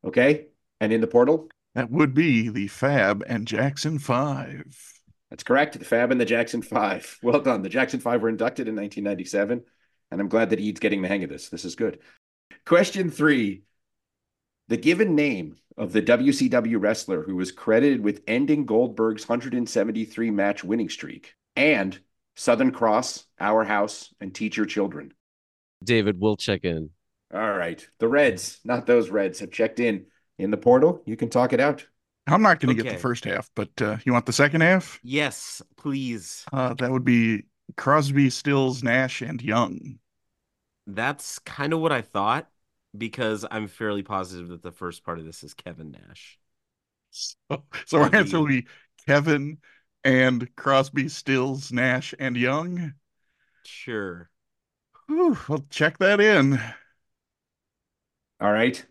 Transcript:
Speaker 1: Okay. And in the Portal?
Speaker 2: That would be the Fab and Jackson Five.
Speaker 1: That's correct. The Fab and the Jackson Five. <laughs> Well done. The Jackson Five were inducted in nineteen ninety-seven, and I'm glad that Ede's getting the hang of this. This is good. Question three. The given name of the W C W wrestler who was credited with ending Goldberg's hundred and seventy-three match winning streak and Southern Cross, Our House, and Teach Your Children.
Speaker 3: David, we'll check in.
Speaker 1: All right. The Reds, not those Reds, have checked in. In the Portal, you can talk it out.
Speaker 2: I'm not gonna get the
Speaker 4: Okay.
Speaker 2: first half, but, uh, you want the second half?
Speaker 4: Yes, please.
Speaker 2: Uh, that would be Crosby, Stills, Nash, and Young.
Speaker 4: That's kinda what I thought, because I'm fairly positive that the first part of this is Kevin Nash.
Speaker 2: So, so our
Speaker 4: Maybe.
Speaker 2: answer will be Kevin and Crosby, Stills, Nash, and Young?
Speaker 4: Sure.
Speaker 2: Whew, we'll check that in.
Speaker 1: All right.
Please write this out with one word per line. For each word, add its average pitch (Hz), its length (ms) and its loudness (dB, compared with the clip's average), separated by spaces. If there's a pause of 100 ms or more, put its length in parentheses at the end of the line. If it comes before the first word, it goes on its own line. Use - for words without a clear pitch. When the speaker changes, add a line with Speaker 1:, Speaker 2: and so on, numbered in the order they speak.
Speaker 1:
Okay. 135 420 2 (340)
And 110 120 2
in 113 80 2
the 113 60 2
Portal? 143 420 4 (260)
Speaker 2:
That 120 160 -2
would 143 220 2
be 127 360 4
the 101 200 -4
Fab 104 580 2
and 113 200 -4
Jackson 139 520 -2
Five. 139 760 -4 (540)
Speaker 1:
That's - 140 -18
correct. 143 340 2
The - 60 -14
Fab 120 280 2
and 123 80 2
the 120 60 4
Jackson 117 360 -2
Five. 104 560 -4
<laughs> - 40 -18
Well 143 180 2
done. 123 220 0
The 95 60 -6
Jackson 127 320 -2
Five 120 200 0
were 113 80 0
inducted 113 400 -2
in 110 60 -6
nineteen 104 300 -8
ninety-seven, 101 580 -2 (480)
and 87 100 -6
I'm 101 80 -2
glad 107 220 2
that 110 100 0
Ede's 104 200 -6
getting 101 220 0
the 92 60 -4
hang 95 160 -2
of 73 60 -10
this. - 180 -16
This - 160 -14
is 87 100 -8
good. 107 260 -4 (680)
Question 180 440 2
three. 123 520 0 (1040)
The 113 80 0
given 175 380 2
name 113 420 0 (200)
of 92 160 -6
the 104 100 2
W 131 300 4
C 131 160 2
W 117 300 2
wrestler 101 440 -2
who 95 140 -6
was 92 160 -4
credited 131 500 2
with 101 240 -2
ending 139 400 0
Goldberg's 110 580 0
hundred 123 300 -4
and 120 140 -2
seventy-three 110 640 -2
match 101 340 0
winning 104 240 -2
streak - 460 -16 (220)
and 120 420 0 (380)
Southern 127 360 2
Cross, 113 520 0 (160)
Our 107 240 2
House, 104 560 -4
and 95 140 -12
Teach 110 220 -6
Your 107 100 0
Children. 87 460 -6 (720)
Speaker 3:
David, 104 360 2
we'll 104 160 2
check - 280 -2
in. 80 260 -4 (440)
Speaker 1:
All 107 180 -2
right. 85 340 -6 (120)
The 117 100 0
Reds, 127 560 0
not 123 220 -4
those 120 240 4
Reds, 98 300 -2
have 101 100 -12
checked 113 300 -2
in. 107 260 -2 (320)
In 95 120 -4
the 107 60 0
Portal, 135 500 4
you 110 100 -8
can - 120 -4
talk 123 240 2
it 120 80 0
out. 139 260 0 (400)
Speaker 2:
I'm 190 160 4
not 185 180 6
gonna 127 140 2
get 113 100 -2
the 127 60 -6
Speaker 4:
Okay. 95 80 -6
Speaker 2:
first 120 260 -4
half, - 300 -6
but, 101 160 -6 (100)
uh, 107 240 -2
you 127 80 2
want 120 140 2
the 120 60 -4
second 147 300 4
half? 180 400 2
Speaker 4:
Yes, 135 580 -6 (160)
please. 127 760 -6
Speaker 2:
Uh, 131 220 -2
that 127 160 -4
would 127 140 -2
be 117 400 2 (320)
Crosby, 139 540 4
Stills, 131 520 0
Nash, 127 400 0
and 117 200 -8
Young. 110 560 -2 (880)
Speaker 4:
That's 117 540 -8
kinda 151 360 -6
what 160 160 0
I 123 80 0
thought, 110 480 -4 (480)
because 110 540 -4
I'm 107 180 -8
fairly 104 340 -6
positive 92 460 -8
that 85 140 -16
the 87 100 -14
first 87 320 -12
part 85 140 -8
of 80 60 -14
this 80 180 -18
is 73 120 -20
Kevin 80 380 -16
Nash. - 460 -20 (720)
Speaker 2:
So, - 240 -12 (520)
so 160 120 0
our 147 60 6
Speaker 4:
Maybe. 196 140 2
Speaker 2:
answer 175 220 2
will 151 80 2
be 127 180 0 (400)
Kevin 147 520 2 (460)
and 127 520 2
Crosby, 135 520 2
Stills, 135 640 -2
Nash, 127 460 -2
and 131 180 -4
Young? 156 580 -2 (720)
Speaker 4:
Sure. 95 640 -10 (800)
Speaker 2:
Whew, 311 300 2 (120)
we'll 143 220 -4
check - 280 0
that 202 220 4
in. 139 400 6 (1800)
Speaker 1:
All 104 120 2
right. 117 380 0